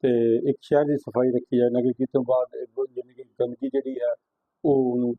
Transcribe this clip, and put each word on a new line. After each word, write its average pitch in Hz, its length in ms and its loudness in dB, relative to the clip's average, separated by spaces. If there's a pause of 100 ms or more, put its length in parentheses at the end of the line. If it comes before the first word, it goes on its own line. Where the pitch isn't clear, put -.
ਤੇ 117 340 2
ਇੱਕ 139 260 0
ਸ਼ਹਿਰ 147 220 2
ਦੀ 147 120 0
ਸਫਾਈ 127 320 0
ਰੱਖੀ 123 300 0
ਜਾਏ। 120 100 4
ਨਗਰ 123 240 0
ਕੀਰਤਨ 131 200 -2
ਤੋਂ 131 120 0
ਬਾਅਦ 127 320 -2
ਇਹ 127 100 -10 (100)
ਬ-, 135 100 -2 (100)
ਜਾਣੀ 123 180 -12
ਕਿ - 100 -20
ਗੰਦਗੀ 247 440 -6
ਜਿਹੜੀ 139 260 -4
ਹੈ, 587 200 -4 (500)
ਉਹ 135 280 2
ਉਹਨੂੰ 120 260 -2